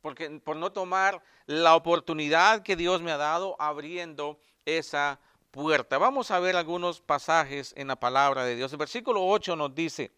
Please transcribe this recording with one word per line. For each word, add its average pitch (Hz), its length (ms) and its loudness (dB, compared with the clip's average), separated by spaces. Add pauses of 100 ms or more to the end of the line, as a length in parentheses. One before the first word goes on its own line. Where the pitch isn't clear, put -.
Porque 151 280 -10 (100)
por 151 160 -8
no 175 160 -4
tomar 190 520 0 (240)
la 165 280 6
oportunidad 165 840 2
que 196 140 -2
Dios 175 260 0
me 170 100 -6
ha 151 60 -2
dado 165 420 -2
abriendo 151 800 -8 (240)
esa 147 560 -2 (300)
puerta. 143 480 0
Vamos 247 340 2
a 185 80 2
ver 185 160 2
algunos 175 460 -2
pasajes 143 760 -2
en 139 120 -10
la 131 80 -4
palabra 131 500 2
de 123 100 -2
Dios. 131 160 -6
El 151 60 -14
versículo 208 480 -4
ocho 190 300 0
nos 147 180 -4
dice 151 440 -6